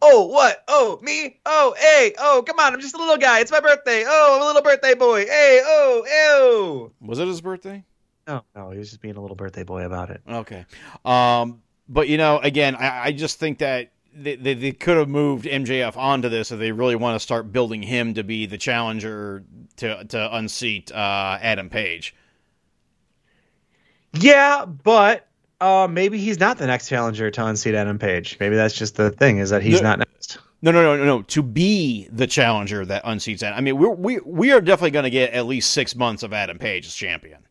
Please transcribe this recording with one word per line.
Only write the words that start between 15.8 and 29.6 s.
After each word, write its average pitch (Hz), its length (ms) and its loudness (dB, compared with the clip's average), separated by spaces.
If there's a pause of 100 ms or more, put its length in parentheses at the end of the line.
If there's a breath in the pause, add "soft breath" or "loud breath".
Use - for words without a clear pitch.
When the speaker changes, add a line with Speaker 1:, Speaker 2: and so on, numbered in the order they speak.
Speaker 2:
F 113 140 -6
onto 131 320 0
this 113 240 -4
if 113 80 -10
they 110 140 -4
really 120 240 0
want 117 180 -4
to 110 60 -6
start 110 320 -6
building 113 280 -4
him 117 340 -4
to 107 80 -6
be 110 220 -8
the 101 120 -10
challenger 107 880 -6 (320)
to, 110 280 -8
to 110 300 -6
unseat, 110 560 -8
uh, 98 500 -4
Adam 98 280 -4
Page. 92 460 -8 (2000)
Speaker 1:
Yeah, 277 520 4
but, 208 600 2 (340)
uh, 190 280 4
maybe 190 280 -2
he's 202 220 -4
not 226 180 0
the 143 100 -4
next 123 220 -4
challenger 113 420 -4
to 113 140 -6
unseat 110 300 -2
Adam 104 220 -2
Page. 92 440 -4
Maybe 104 160 0
that's 110 180 0
just 110 220 -8
the 107 140 2
thing, 117 260 2
is 98 140 -2
that 101 100 2